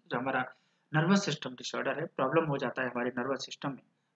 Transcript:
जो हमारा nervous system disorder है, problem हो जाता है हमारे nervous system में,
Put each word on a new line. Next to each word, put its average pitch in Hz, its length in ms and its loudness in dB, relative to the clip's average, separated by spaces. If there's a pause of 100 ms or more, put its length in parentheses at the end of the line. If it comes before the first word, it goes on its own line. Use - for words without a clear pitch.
जो 127 100 -2
हमारा 131 380 -2 (380)
nervous 170 320 6
system 143 240 -2
disorder 123 500 -4
है, 160 60 -2
problem 156 400 2
हो 143 120 0
जाता 131 240 -2
है 127 60 0
हमारे 123 220 -2
nervous 127 360 -2
system - 240 -6
में, 131 140 -8 (320)